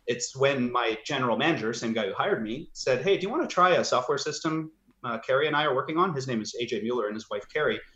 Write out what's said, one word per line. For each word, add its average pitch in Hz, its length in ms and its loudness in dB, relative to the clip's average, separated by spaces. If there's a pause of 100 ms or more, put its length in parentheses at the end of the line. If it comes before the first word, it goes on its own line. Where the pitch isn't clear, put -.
it's - 260 -4
when 135 380 2
my 113 340 0
general 131 300 0
manager, 117 380 0
same 117 180 -4
guy 110 160 0
who 95 60 -4
hired 160 280 0
me, 117 300 -6
said, 127 320 0
"Hey, 190 140 4
do 175 60 -2
you 190 60 -2
wanna 294 160 -2
try 180 260 4
a 131 120 4
software 127 340 0
system, 156 540 -4 (320)
uh, 117 160 -4
Carrie 139 280 2
and 147 100 2
I 151 80 4
are 139 100 2
working 135 220 -2
on?" 180 180 2
His 131 100 -4
name 120 160 -2
is 101 160 -8
A 120 80 -2
J 113 160 -2
Mueller, 117 260 -2
and 107 60 -4
his 107 160 -10
wife, 104 140 -6 (100)
Carrie, 127 280 0 (140)